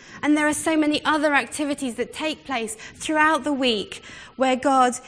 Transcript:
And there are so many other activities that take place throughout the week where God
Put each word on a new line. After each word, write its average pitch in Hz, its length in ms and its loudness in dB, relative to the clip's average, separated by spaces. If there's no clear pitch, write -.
And 294 160 4
there 302 100 2
are 302 60 2
so 320 240 0
many 302 260 2
other 294 300 2
activities 277 600 -2
that 233 180 -6
take 311 320 -6
place 226 300 -4
throughout 311 680 0
the 294 100 -2
week 247 500 -2
where 262 200 2
God 262 380 4